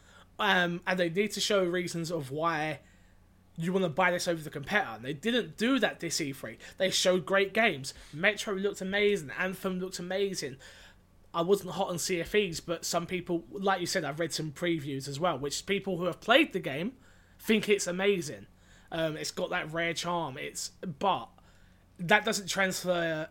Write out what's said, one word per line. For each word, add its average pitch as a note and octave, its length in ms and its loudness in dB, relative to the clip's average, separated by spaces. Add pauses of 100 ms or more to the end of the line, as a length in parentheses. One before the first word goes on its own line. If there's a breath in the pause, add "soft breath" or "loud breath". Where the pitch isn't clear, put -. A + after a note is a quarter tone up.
(400 soft breath)
Um, F3+ 480 2
and F#3 120 2
they F3 120 2
need G#3 220 2
to G#3 80 -4
show G3 220 4
reasons E3+ 460 -2
of D3 220 -4
why D#3 480 0 (800 soft breath)
you F3 140 0
wanna F#3 160 2
buy F3+ 220 4
this F3 160 -2
over E3 140 0
the D3+ 100 -10
competitor. C#3+ 440 -2
And A2 80 -12
they C3+ 100 -4
didn't G3+ 440 -2
do B3+ 220 4
that F#3 200 0
this E3+ 220 -4
E C#3+ 100 -4
three. A2+ 260 -12 (200 loud breath)
They F#3 140 2
showed F#3 340 4
great G3 280 2
games. F#3 400 0 (200 loud breath)
Metro G3+ 400 0
looked F#3+ 280 -2
amazing. F#3+ 560 0
Anthem F#3 420 -2
looked F#3 200 -6
amazing. F3+ 580 -4 (760 loud breath)
I E3+ 80 2
wasn't F3+ 300 2
hot F3+ 180 0
on F3 100 -2
C F3+ 220 0
F - 140 -6
Es, F#3+ 240 2
but E3 260 -4
some F3+ 200 0
people, F3 460 -4
like F#3+ 300 0
you E3+ 60 -2
said, F3 180 0
I've D3 140 -4
read E3+ 140 -2
some D#3 180 -4
previews C#3 560 -2
as C#3 120 -6
well, E3+ 180 2
which D3 280 -4
people F#3+ 320 -2
who F3 80 -2
have E3 160 -4
played C4 320 6
the F#3 60 -2
game D#3+ 340 -4 (460 soft breath)
think - 300 4
it's G3+ 180 4
amazing. F3 600 0 (440 soft breath)
Um, D#3+ 260 0
it's D#3 140 -6
got F3 180 -4
that E3 240 -2
rare E3+ 200 0
charm. E3 440 -4
It's, D3 340 -8 (280)
but D#3 280 2 (720 soft breath)
that G#3+ 260 4
doesn't G3+ 220 -2
transfer F3 840 0